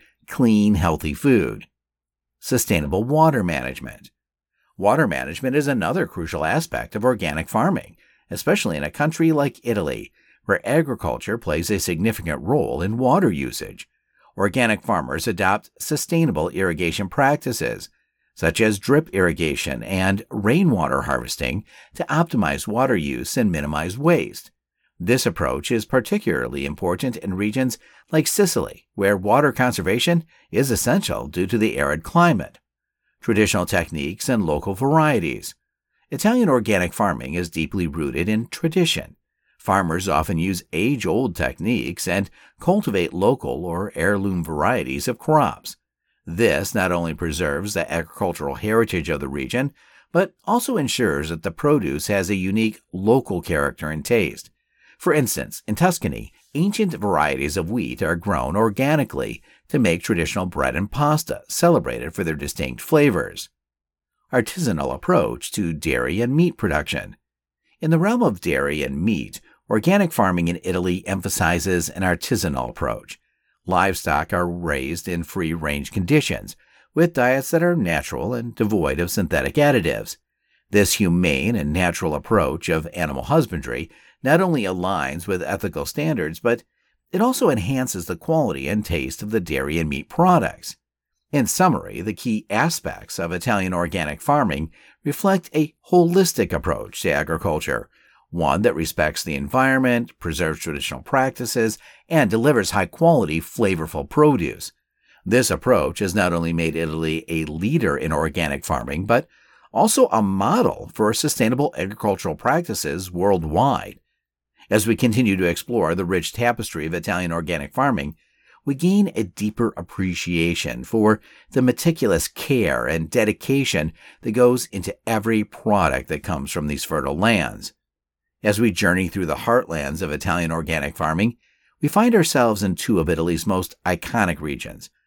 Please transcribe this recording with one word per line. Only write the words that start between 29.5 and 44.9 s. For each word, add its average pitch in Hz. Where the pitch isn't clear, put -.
conservation 127
is 127
essential 120
due 87
to 107
the 107
arid 73
climate. 165
Traditional 101
techniques 82
and 113
local 78
varieties. 127
Italian 220
organic 101
farming 73
is 87
deeply 85
rooted 76
in 110
tradition. -
Farmers 90
often 80
use 87
age-old 107
techniques 85
and 98
cultivate 113
local 90
or 90
heirloom 95
varieties 78